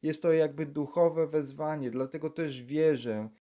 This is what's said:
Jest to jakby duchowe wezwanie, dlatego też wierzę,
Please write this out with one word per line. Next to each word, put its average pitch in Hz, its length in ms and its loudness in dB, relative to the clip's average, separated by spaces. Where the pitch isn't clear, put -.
Jest 156 200 -2
to 165 120 6
jakby 156 320 2
duchowe 156 600 2
wezwanie, 151 640 -4
dlatego 131 380 -4
też 139 340 -6
wierzę, 123 680 0